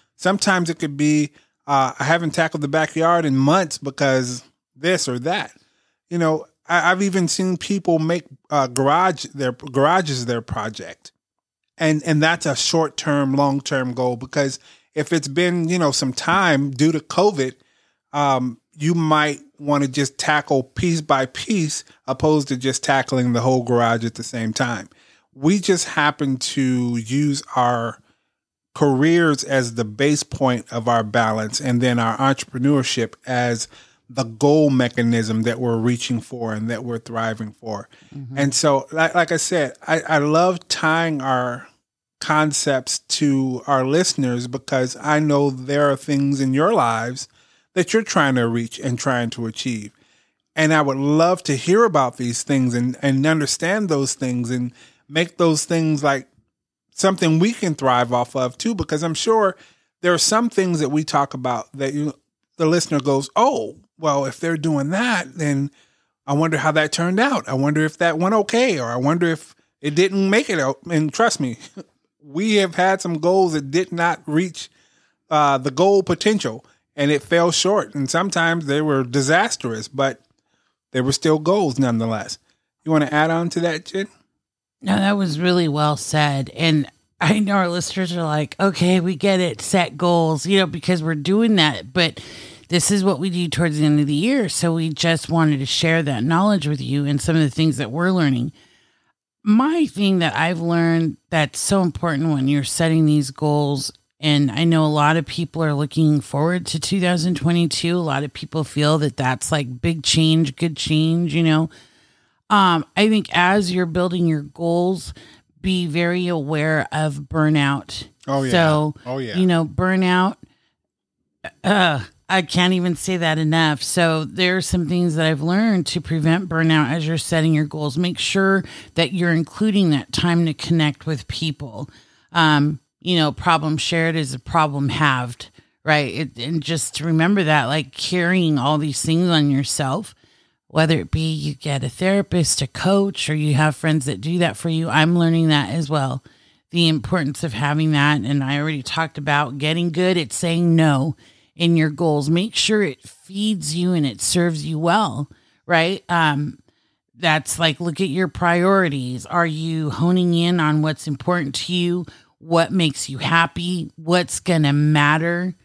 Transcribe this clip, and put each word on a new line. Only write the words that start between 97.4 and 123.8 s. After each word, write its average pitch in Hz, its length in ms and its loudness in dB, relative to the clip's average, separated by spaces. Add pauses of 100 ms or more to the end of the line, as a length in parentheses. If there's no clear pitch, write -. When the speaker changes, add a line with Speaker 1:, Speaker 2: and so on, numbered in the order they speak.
Speaker 2:
the 147 100 2
things 156 280 0
that 123 120 -6
we're 170 200 0
learning. 143 420 0 (920)
My 277 440 2
thing 190 320 0
that 165 180 0
I've 165 240 -2
learned 165 560 0 (140)
that's 151 280 -2
so 196 220 0
important 160 540 0
when 135 140 0
you're 143 160 2
setting 160 420 2
these 151 240 2
goals, 147 600 -2 (300)
and 147 300 2
I 160 140 0
know 160 200 4
a - 40 2
lot 151 280 2
of 165 80 0
people 165 400 -6
are 151 80 0
looking 151 480 2
forward 170 460 -2
to 165 140 -6
two 196 200 -2
thousand 180 360 0
twenty-two. 170 600 0
A - 40 0
lot 143 220 -2
of 147 120 -8
people 156 300 -6
feel 147 340 2
that 143 180 -2
that's, 127 340 -4
like, 127 300 -4
big 165 220 -2
change, 160 540 2
good 165 200 -4
change, 160 580 0
you 165 80 2
know. 160 280 2 (800)
Um, 185 340 4 (100)
I 208 140 4
think 220 240 2
as 180 400 2
you're 180 140 0
building 175 400 0
your 156 160 0
goals, 170 720 -2 (480)
be 185 240 0
very 175 420 -2
aware 156 640 -2
of 156 220 -2
burnout. 147 920 0 (220)
Speaker 1:
Oh, 139 140 0
yeah. 131 80 0
Speaker 2:
So, 151 440 2 (120)
Speaker 1:
Oh, 127 100 -6
yeah. 123 200 -6
Speaker 2:
you 185 100 2
know, 165 180 2
burnout, 185 720 0 (1300)
uh, 180 360 2 (280)
I 190 140 2
can't 180 320 2
even 180 220 0
say 185 200 -4
that 160 220 0
enough. 156 440 2